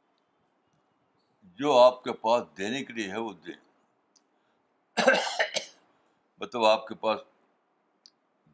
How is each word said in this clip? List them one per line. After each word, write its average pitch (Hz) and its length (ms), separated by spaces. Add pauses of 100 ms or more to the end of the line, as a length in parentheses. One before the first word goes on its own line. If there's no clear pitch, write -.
(1400)
جو 123 340
آپ 127 260
کے 120 100
پاس 113 440
دینے 117 260
کے 127 100
لیے 107 180
ہے 107 80
وہ 110 140
دیں۔ 82 380 (1300)
<coughs> - 440 (1000)
مطلب 110 240
آپ 110 220
کے 107 80
پاس 107 240 (1300)